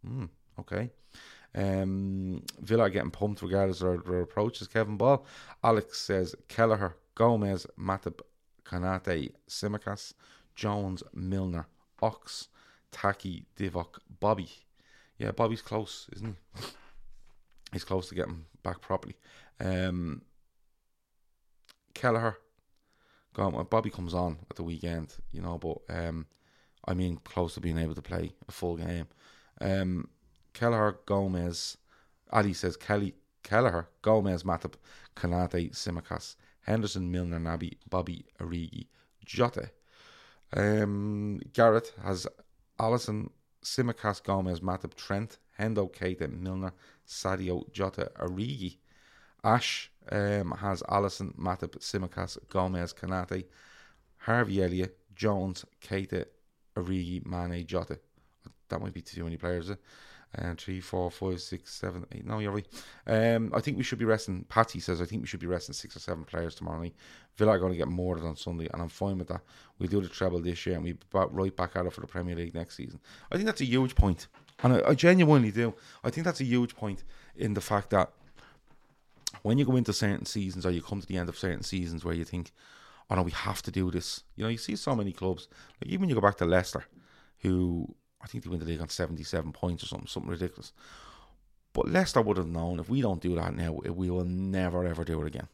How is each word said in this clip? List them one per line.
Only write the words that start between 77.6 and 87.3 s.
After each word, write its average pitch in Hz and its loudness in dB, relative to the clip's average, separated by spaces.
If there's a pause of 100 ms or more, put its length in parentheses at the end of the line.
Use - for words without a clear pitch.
fact 101 2
that 98 4 (1300)
when 113 2
you 143 6
go 127 4
into 117 2
certain - 0
seasons, 92 -4
or 92 4
you 85 2
come 101 -6
to - -12
the 92 -2
end 87 -2
of - -10
certain 90 -2
seasons 85 -4
where 85 0
you 85 -2
think, 87 -6 (560)
"Oh 95 2
no, 92 6
we 87 2
have - -4
to - -6
do 92 2
this." - -4 (120)
You 107 -2
know, 113 0
you 117 -2
see 107 -4
so 139 0
many 101 0
clubs, 92 -2 (320)
like, - -8
even 185 0
when 190 2
you 131 4
go 107 4
back 98 6
to - 2
Leicester, 90 4 (540)